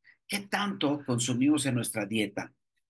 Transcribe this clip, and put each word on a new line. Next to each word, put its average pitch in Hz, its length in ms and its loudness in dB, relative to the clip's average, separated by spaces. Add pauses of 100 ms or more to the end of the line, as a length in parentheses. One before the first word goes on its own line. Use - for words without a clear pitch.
(280)
qué 202 120 -4
tanto 190 680 0
consumimos 131 600 2
en 131 80 0
nuestra 113 320 -2
dieta 101 480 -2 (360)